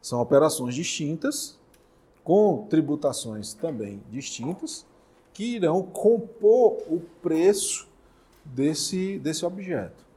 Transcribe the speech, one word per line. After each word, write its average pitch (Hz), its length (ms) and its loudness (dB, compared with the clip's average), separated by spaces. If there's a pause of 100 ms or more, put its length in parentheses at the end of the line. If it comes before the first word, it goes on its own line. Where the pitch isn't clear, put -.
São 120 180 -4
operações 127 540 4
distintas, 160 840 -6 (640)
com 180 460 4
tributações 139 840 -2
também 104 560 -8
distintas, 139 760 -10 (480)
que 233 240 -6
irão 180 260 2
compor 220 1040 4
o 170 140 -2 (220)
preço 175 680 2 (560)
desse, 156 760 -2
desse 151 260 -4
objeto. 175 600 -6 (120)